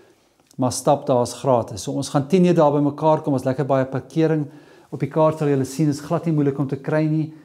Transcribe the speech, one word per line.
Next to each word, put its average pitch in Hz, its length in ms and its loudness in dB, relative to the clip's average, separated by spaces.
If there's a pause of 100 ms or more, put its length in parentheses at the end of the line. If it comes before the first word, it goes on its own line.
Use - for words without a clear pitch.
(640)
maar 120 100 0
stap 143 360 0
daar 123 160 2
is 117 80 -8
gratis. 117 500 -2
So 139 160 -6
ons 135 140 -6
gaan 139 160 0
tien 185 160 4
uur 175 100 4
daar 151 160 4
by 143 140 2
mekaar 151 400 0
kom, 151 80 -2
ons 131 160 -2
lekker 131 180 -2
baie 131 220 0
parkering. 156 560 -2 (480)
Op - 80 -8
die 139 80 -4
kaart 156 320 2
sal 147 80 0
julle 139 160 2
sien, 151 240 -2
is 143 120 -2
glad - 260 -4
nie 165 100 0
moeilik 143 220 0
om 139 100 -2
te 143 80 -6
kry 156 320 -2
nie. 156 240 -2 (120)